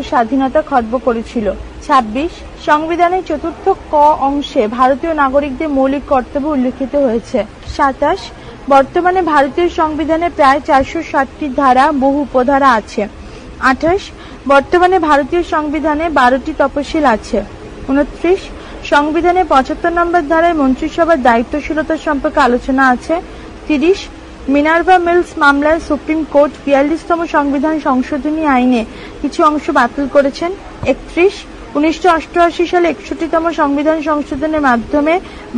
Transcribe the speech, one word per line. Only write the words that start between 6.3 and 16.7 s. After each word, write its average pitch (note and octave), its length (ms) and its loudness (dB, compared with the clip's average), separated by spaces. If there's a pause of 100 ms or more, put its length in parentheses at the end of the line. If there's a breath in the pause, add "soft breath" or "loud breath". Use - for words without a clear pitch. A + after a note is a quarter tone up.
উল্লেখিত B3+ 480 -2
হয়েছে। B3 440 0 (360)
সাতাশ, C#4+ 460 0 (480 loud breath)
বর্তমানে F4 520 4 (120)
ভারতীয় D4 360 2
সংবিধানে D#4+ 600 0
প্রায় C#4+ 320 4
চারশো C4+ 420 0
ষাটটি - 420 -4 (140)
ধারা, C4 260 4 (180)
বহু C#4 140 2 (100)
উপধারা C4+ 440 2
আছে। G#3+ 320 -2 (580 loud breath)
আঠাশ, D4+ 400 2 (460 loud breath)
বর্তমানে F4 520 4
ভারতীয় D4+ 440 0
সংবিধানে D4+ 640 -2
বারোটি C4+ 480 2
তপশিল C#4+ 480 0